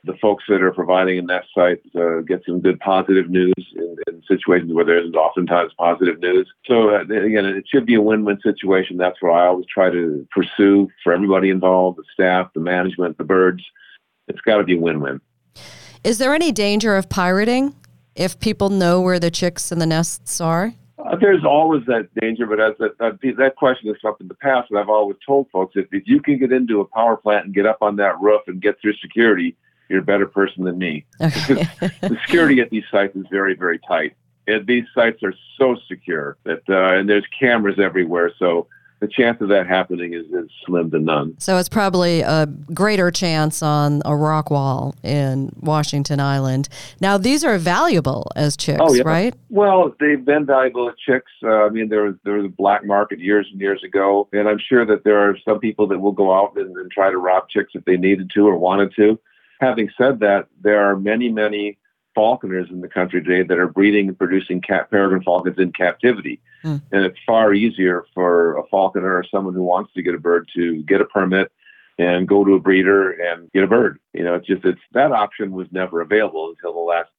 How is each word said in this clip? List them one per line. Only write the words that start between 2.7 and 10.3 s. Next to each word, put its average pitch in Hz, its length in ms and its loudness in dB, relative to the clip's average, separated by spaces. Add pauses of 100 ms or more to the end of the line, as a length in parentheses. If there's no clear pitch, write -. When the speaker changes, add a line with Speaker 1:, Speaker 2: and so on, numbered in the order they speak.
Speaker 1:
positive 95 520 0
news 90 220 2 (220)
in, 85 200 -8 (120)
in 85 200 -12
situations 87 440 0
where 82 140 2
there 85 140 2
isn't 85 160 -6
oftentimes 85 600 0
positive 85 440 0
news. 90 280 0 (180)
So, 110 300 4
uh, 98 60 2
again, 104 440 0
it 98 220 -6
should 117 200 0
be 120 80 4
a 107 60 4
win-win 107 400 0
situation. 95 560 -2
That's 90 260 -2
what 87 80 2
I 87 160 4
always 90 180 0
try 92 240 0
to 82 420 -4